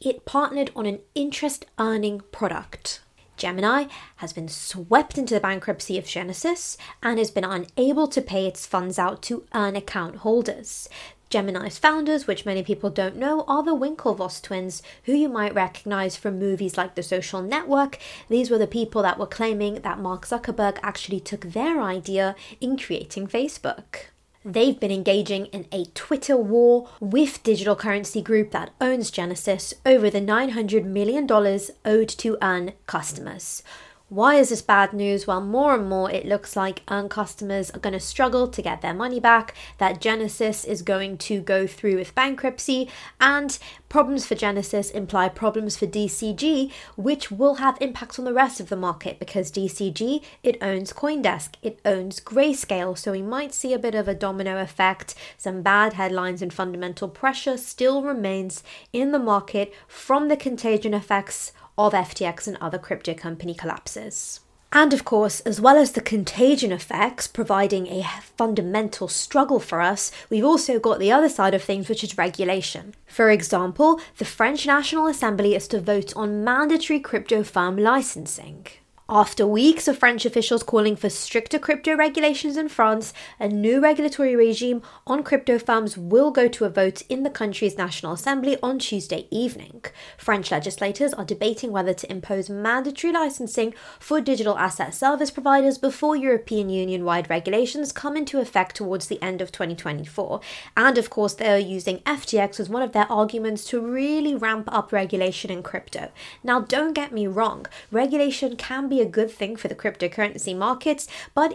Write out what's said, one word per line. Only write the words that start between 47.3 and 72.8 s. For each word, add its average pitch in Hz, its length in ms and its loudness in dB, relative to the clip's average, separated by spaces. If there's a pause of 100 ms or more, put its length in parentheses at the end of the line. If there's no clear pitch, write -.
will 269 240 4
have 269 260 0
impacts 247 380 -8
on 254 60 -6
the 247 100 -2
rest 254 240 2
of 175 100 -10
the 196 60 -2
market 180 420 -6
because 185 320 -4
D 196 180 -2
C 190 220 -4
G, 247 320 -2 (220)
it 240 180 2
owns 196 320 -4
CoinDesk, 247 720 -2
it 220 200 -6
owns 190 360 -2
Grayscale, 214 760 0
so 202 180 -6
we 190 100 -6
might 269 280 -6
see 254 220 -2
a 240 60 -2
bit 226 160 -2
of 208 120 0
a 202 60 -2
domino 190 480 -4
effect, 185 540 0 (240)
some 185 240 -6
bad 208 300 6
headlines 185 500 -2
and 175 100 -6
fundamental 180 540 -6
pressure 262 500 -2
still 262 460 0
remains 196 580 -4 (300)
in 269 200 0
the 294 60 2
market 202 560 0 (140)
from 294 400 0
the 294 100 4
contagion 226 560 0
effects - 580 -2 (240)
of 208 200 4
F - 180 0
T - 100 -4
X 170 240 -6
and 202 140 -8
other 165 160 -6
crypto - 380 -6
company 170 400 -8
collapses. - 880 -10 (300)
And 294 220 8
of 269 120 0
course, 214 340 2
as 208 200 -2
well 262 160 10
as 285 180 6
the 226 80 -2
contagion 226 680 2
effects 208 540 -2
providing 196 640 0
a 185 180 -6 (320)
fundamental 208 680 -2
struggle 269 520 2
for 170 220 -2
us, 185 300 0 (180)
we've 220 160 2
also 294 320 4
got 220 220 2
the 196 120 4
other 294 180 6
side 196 260 2
of 185 80 0
things, 196 260 -4
which 220 140 -2
is 202 120 -8
regulation. 185 800 -2 (140)